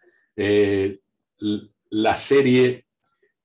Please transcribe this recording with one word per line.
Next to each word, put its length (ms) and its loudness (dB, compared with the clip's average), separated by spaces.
eh, 640 -2
l-, 280 -6
la 260 -2
serie 720 2